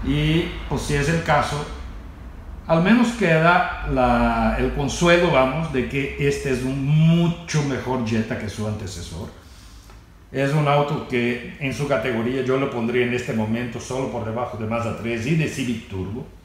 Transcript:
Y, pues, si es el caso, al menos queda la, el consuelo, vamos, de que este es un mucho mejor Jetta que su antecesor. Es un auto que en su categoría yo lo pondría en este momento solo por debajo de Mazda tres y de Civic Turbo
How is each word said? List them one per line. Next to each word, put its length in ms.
Y, 460
pues, 140
si 120
es 140
el 140
caso, 420
al 160
menos 280
queda 800
la, 640
el 160
consuelo, 580
vamos, 420
de 160
que 260
este 260
es 120
un 220
mucho 800
mejor 440
Jetta 320
que 80
su 180
antecesor. 640
Es 220
un 160
auto 400
que 500
en 140
su 160
categoría 540
yo 140
lo 140
pondría 340
en 80
este 200
momento 480
solo 320
por 100
debajo 340
de 80
Mazda 320
tres 300
y 80
de 140
Civic 400
Turbo 360